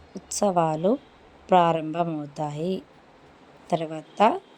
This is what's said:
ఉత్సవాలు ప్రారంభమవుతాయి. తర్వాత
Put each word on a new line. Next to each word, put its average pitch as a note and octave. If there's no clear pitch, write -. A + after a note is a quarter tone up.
ఉత్సవాలు F3
ప్రారంభమవుతాయి. D#3+
తర్వాత E3